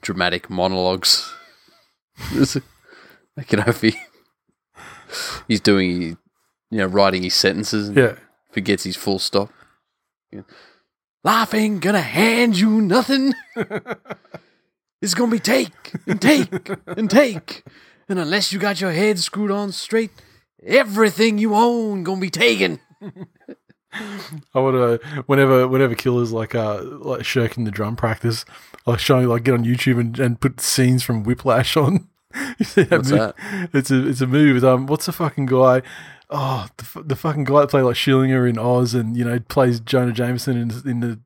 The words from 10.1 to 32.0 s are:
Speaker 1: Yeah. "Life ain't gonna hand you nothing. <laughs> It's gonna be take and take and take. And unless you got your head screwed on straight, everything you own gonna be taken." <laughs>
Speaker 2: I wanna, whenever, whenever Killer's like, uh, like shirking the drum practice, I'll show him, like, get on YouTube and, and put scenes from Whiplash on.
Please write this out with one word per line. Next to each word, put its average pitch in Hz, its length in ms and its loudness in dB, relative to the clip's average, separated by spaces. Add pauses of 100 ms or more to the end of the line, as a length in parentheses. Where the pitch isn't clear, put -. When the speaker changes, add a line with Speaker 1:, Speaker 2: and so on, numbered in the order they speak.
Speaker 1:
Yeah. 101 100 -16 (840)
"Life 220 300 0
ain't 214 260 0
gonna 185 220 2
hand 226 560 2
you 220 240 4
nothing. 254 500 2 (240)
<laughs> 226 80 -4 (1400)
It's 202 140 -2
gonna 240 160 0
be 226 80 0
take - 540 -2 (140)
and 185 140 -2
take 262 280 4 (400)
and 190 200 -4
take. 226 560 2 (440)
And 190 100 -4
unless 170 340 -2
you 196 60 -6
got 196 220 -2
your 190 120 -2
head 196 280 0
screwed 202 320 -4
on 202 180 -4
straight, 220 400 -4 (540)
everything 214 760 2
you 214 160 0
own 220 500 2
gonna 190 160 -4
be 185 100 -4
taken." 190 500 0 (200)
<laughs> - 0 - (1500)
Speaker 2:
I 131 60 0
wanna, 127 360 2 (300)
whenever, 135 400 4
whenever 131 280 2
Killer's 120 380 0
like, 110 220 -6
uh, 107 280 -4
like 135 420 -8
shirking 120 400 -2
the 107 60 -4
drum 107 260 -6
practice, 113 480 -4 (420)
I'll 117 100 2
show 131 220 2
him, 127 100 2
like, 117 160 0
get 131 100 4
on 120 100 0
YouTube 123 340 2
and, 117 200 -2
and 120 220 0
put 131 200 -2
scenes 127 420 2
from 113 220 -2
Whiplash 123 520 0
on. 160 360 2